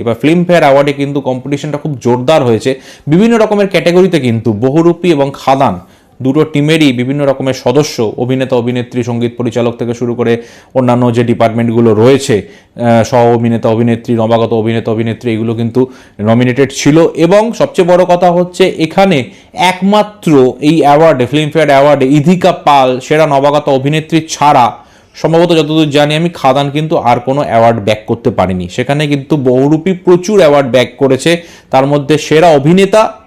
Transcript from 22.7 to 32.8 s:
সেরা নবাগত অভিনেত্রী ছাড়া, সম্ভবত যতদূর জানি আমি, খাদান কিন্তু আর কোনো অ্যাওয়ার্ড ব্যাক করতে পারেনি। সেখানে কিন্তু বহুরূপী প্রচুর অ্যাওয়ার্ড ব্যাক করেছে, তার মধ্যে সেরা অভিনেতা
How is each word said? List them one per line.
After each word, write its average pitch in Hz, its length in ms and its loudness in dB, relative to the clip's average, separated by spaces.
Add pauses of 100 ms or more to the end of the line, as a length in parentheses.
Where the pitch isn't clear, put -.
সেরা 156 280 0
নবাগত 143 320 0 (120)
অভিনেত্রী 156 400 -2 (160)
ছাড়া, 143 320 2 (540)
সম্ভবত 170 380 2
যতদূর 156 380 0
জানি 147 240 2
আমি, 170 80 -2 (120)
খাদান 143 260 0 (100)
কিন্তু 156 180 -4 (160)
আর 120 160 2
কোনো 135 220 -2
অ্যাওয়ার্ড 117 380 2
ব্যাক 107 140 -2 (100)
করতে 117 280 -2
পারেনি। 92 280 -2 (100)
সেখানে 143 260 -4 (100)
কিন্তু 139 220 -4 (160)
বহুরূপী 156 420 0 (140)
প্রচুর 185 360 2
অ্যাওয়ার্ড 143 320 2
ব্যাক 123 140 2 (140)
করেছে, 131 280 0 (420)
তার 131 200 2
মধ্যে 147 220 0 (120)
সেরা 160 220 4 (100)
অভিনেতা 190 440 2 (240)